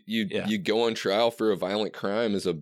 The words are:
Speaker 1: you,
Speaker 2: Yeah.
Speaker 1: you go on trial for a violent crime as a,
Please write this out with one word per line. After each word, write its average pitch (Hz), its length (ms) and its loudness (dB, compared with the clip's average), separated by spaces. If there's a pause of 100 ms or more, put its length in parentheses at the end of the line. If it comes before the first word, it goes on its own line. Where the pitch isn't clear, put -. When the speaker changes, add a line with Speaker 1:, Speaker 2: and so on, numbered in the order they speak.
Speaker 1:
you, 110 240 -2
Speaker 2:
Yeah. 95 180 -2
Speaker 1:
you 107 120 0
go 107 260 2
on 113 80 0
trial 110 380 2
for 110 200 0
a 95 60 2
violent 95 360 -2
crime 104 420 0
as 92 100 -2
a, 87 160 0